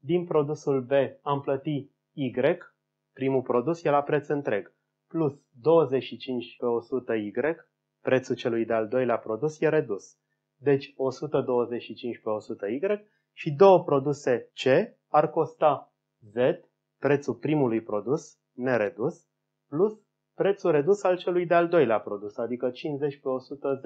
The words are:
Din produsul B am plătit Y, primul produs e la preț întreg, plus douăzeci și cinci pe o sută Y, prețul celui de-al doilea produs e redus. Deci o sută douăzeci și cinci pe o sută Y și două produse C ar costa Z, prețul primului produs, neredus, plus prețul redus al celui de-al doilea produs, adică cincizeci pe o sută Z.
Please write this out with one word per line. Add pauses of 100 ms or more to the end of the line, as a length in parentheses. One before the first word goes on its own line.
Din
produsul
B (300)
am
plătit (200)
Y, (800)
primul
produs
e
la
preț
întreg, (340)
plus (200)
douăzeci
și
cinci
pe
o
sută
Y, (720)
prețul
celui
de-al
doilea
produs
e
redus. (380)
Deci
o
sută
douăzeci
și
cinci
pe
o
sută
Y (520)
și
două
produse
C (120)
ar
costa (260)
Z, (640)
prețul
primului
produs, (120)
neredus, (400)
plus (340)
prețul
redus
al
celui
de-al
doilea
produs,
adică
cincizeci
pe
o
sută
Z.